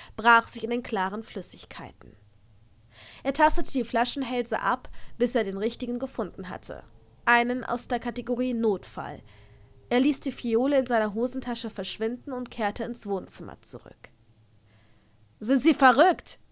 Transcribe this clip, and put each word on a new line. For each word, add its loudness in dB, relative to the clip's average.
brach 6
sich -6
in -4
den -2
klaren -4
Flüssigkeiten. -14
Er -2
tastete 6
die 0
Flaschenhälse -2
ab, -2
bis 2
er 2
den -6
richtigen -4
gefunden -8
hatte. -12
Einen 2
aus -4
der -2
Kategorie -4
Notfall. -2
Er 2
ließ 2
die -6
Fiole 2
in 2
seiner 0
Hosentasche -4
verschwinden -6
und -8
kehrte -4
ins -6
Wohnzimmer -6
zurück. -16
"Sind 2
Sie 6
verrückt?", 4